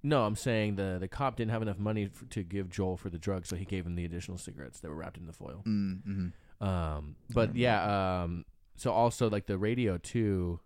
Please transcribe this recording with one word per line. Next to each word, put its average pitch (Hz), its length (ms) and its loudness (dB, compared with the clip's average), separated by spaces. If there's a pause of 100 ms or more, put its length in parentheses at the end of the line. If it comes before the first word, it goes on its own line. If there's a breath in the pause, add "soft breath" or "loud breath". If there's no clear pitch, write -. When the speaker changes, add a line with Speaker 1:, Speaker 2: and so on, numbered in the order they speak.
Speaker 1:
No, 143 220 6
I'm 107 120 2
saying 107 400 2
the, 95 240 0
the 95 80 -4
cop 135 260 -2
didn't 113 160 0
have 113 100 0
enough 101 160 -2
money 104 280 0
f-, 107 240 -10
to 101 140 -4
give 92 260 -4
Joel 92 260 0
for 95 140 -8
the 85 100 -6
drugs, 92 300 -2
so 90 80 -2
he 95 80 -4
gave 92 200 -2
him 85 100 -2
the 87 100 -2
additional 87 320 -6
cigarettes - 420 -12
that 80 100 -10
were 76 60 -8
wrapped 82 220 -10
in 85 100 -12
the 82 60 -12
foil. 78 340 -12
Speaker 2:
Mm, 98 400 0
mm-hmm. 95 580 -6
Speaker 1:
Um, 78 520 -2 (120)
but 113 200 4
Speaker 2:
Mm-hmm. 98 80 -2
Speaker 1:
yeah, 98 680 4
um, 85 220 -4 (320)
so 123 160 0
also, 117 360 4
like, 104 180 0
the 98 100 0
radio 107 400 2
too 92 680 2